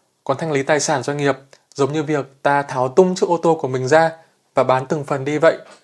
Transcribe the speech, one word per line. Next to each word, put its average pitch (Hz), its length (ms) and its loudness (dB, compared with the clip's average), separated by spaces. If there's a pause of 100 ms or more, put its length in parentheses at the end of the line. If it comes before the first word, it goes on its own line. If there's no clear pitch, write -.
(240)
Còn 135 120 -2
thanh 160 160 -4
lý 139 100 0
tài 147 180 0
sản 139 220 -2
doanh 143 140 -6
nghiệp 143 200 0 (380)
giống 139 180 0
như 156 100 -2
việc 143 400 -6
ta 143 200 2
tháo 131 260 -4
tung 180 260 4
chiếc 190 140 -2
ô 175 80 0
tô 165 240 2
của 143 80 -4
mình 127 200 -4
ra 160 240 4 (420)
và 131 100 2
bán 131 220 0
từng 151 180 -4
phần 135 200 -4
đi 147 140 -2
vậy. 151 200 4 (260)